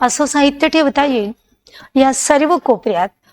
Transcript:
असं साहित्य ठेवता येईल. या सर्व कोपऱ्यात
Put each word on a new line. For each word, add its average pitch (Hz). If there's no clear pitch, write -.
असं 247
साहित्य 285
ठेवता 285
येईल. 226
या 269
सर्व 294
कोपऱ्यात 208